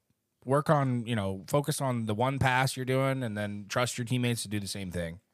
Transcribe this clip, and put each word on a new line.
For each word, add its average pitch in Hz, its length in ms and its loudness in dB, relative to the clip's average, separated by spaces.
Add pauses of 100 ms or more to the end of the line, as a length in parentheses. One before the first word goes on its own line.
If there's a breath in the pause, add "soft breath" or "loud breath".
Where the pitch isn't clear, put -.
(440)
work 143 280 2
on, 127 340 2
you 117 100 0
know, 98 320 -2
focus 147 340 0
on 120 260 -2
the 107 80 0
one 127 240 0
pass 127 360 4
you're 131 80 -6
doing 131 380 0
and 107 160 -4
then 104 320 -4
trust 123 300 0
your 120 60 -2
teammates 120 360 0
to - 60 -8
do 104 120 -2
the 98 80 -8
same 95 220 -8
thing. 85 300 -6 (140)